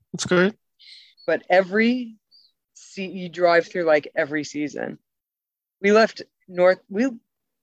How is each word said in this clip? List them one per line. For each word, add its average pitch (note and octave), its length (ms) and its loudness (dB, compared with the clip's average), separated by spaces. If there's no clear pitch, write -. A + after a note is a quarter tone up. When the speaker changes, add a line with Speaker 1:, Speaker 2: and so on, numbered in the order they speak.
Speaker 1:
that's - 120 -8
great. F#3 280 2
Speaker 2:
But E3 240 -2
every A3 680 0
se-, - 360 -14
you F3+ 180 -10
drive E3+ 380 2
through, F3+ 180 -6
like, D3+ 300 2
every D3+ 280 -4
season. C#3+ 560 -8
We G3 100 2
left G#3+ 300 2
North, F3+ 320 2
we, G3+ 160 -2